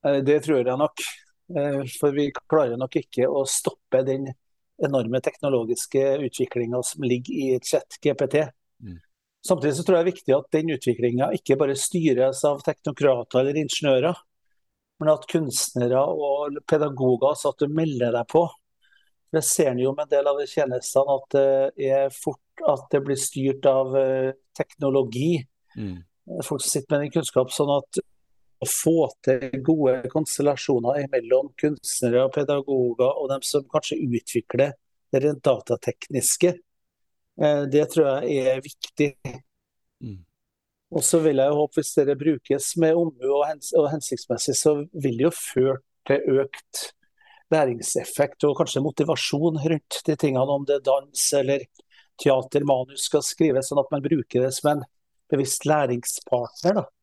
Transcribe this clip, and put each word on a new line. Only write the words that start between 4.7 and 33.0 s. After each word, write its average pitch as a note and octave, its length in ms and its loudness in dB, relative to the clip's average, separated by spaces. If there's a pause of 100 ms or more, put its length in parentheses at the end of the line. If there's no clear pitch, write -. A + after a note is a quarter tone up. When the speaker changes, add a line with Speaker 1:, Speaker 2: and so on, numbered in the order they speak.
Speaker 1:
enorme B2+ 420 -2
teknologiske C3 840 -2 (180)
utviklingen B2 640 -4
som D3+ 220 -8
ligger B2 300 -2
i C3+ 160 -2 (100)
chat - 400 -4
G D3 140 0
P C#3 120 -2
T. D3 200 0 (340)
Speaker 2:
Mm. F#2+ 160 -16 (480)
Speaker 1:
Samtidig D3 320 0
så E3 80 -6
tror F#3 140 4
jeg - 20 4
det E3+ 60 2
er F#3 80 -2
viktig C3+ 220 2
at - 160 -2
den D#3 200 0
utviklingen B2 640 -2
ikke C3+ 220 0
bare C#3 180 0
styres C3+ 680 0
av C#3+ 200 0
teknokrater C3 800 0
eller C#3+ 180 0
ingeniører, C#3+ 560 0 (840)
men D#3 120 4
at D3+ 160 0
kunstnere B2+ 720 0
og C#3+ 640 -2
pedagoger, C3+ 720 2
så C#3 160 -2
at - 80 -6
du C#3+ 100 0
melder C#3+ 420 0
deg A#2+ 140 -2
på. E3 160 4 (880)
Det D#3 120 0
ser D3 260 2
en B2 80 -2
jo C3+ 160 0
med D3 140 -6
en - 20 -6
del C#3+ 160 2
av C#3+ 140 0
de C#3 80 -6
tjenestene, C#3 680 0
at C3+ 160 -6
det C3+ 560 2
er C3+ 240 2
fort - 540 -10
at C3+ 240 0
det C#3 160 2
blir C3+ 120 -2
styrt C3+ 500 -4
av, C3+ 280 2
eh, C3 380 0 (220)
teknologi. C#3 840 -2 (360)
Speaker 2:
Mm. F#2+ 260 -10 (400)
Speaker 1:
Folk C#3+ 240 -6
som - 80 -4
sitter C#3+ 240 -2
med C#3+ 100 -2
den - 80 -12
kunnskap, C3 400 0
sånn C#3+ 160 0
at C#3+ 320 -2 (600)
å B2 40 -6
få D#3+ 400 2 (140)
til C3 400 0
gode C3+ 480 2
konstellasjoner C#3 1000 -2
mellom B2+ 480 0
kunstnere C3 720 0
og C3 80 -4
pedagoger C3+ 800 0